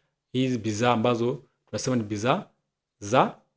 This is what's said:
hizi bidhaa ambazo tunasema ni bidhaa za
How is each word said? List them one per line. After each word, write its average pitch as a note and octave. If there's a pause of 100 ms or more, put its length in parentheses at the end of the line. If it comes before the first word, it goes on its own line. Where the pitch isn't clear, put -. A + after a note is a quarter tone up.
(340)
hizi B2+
bidhaa A2
ambazo A#2+ (280)
tunasema B2+
ni A#2
bidhaa G#2+ (560)
za B2+ (220)